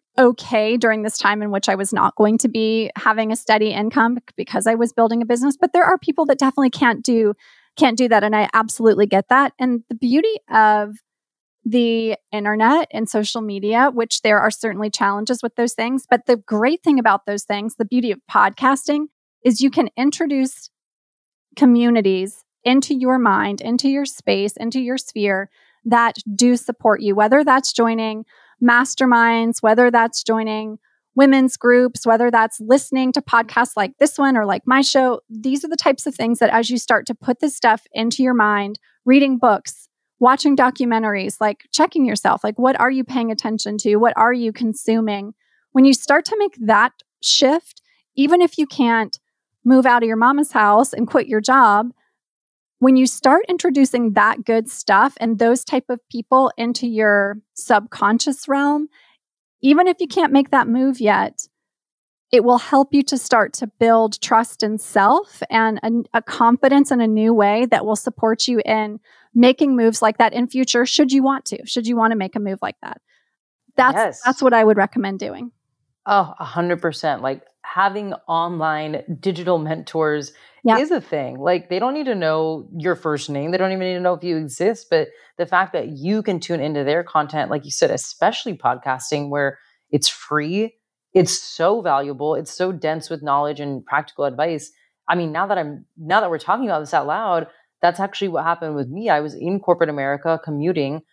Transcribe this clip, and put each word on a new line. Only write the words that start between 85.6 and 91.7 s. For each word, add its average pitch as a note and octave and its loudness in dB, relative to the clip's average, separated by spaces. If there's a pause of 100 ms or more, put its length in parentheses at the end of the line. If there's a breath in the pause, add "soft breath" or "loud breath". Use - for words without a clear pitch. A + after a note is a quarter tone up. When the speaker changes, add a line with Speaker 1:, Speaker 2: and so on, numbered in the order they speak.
Speaker 2:
that C3+ -6
you E3+ -4
can F3+ -6
tune E3+ -6
into C#3+ -4
their D3+ -2
content, D3+ -4
like C#3+ -6
you C#3+ -16
said, C#3 0
especially - -6
podcasting, C3 -6
where C#3+ -4 (320 soft breath)
it's D3 -2
free, F3 -6 (380)
it's - 2
so G3 -2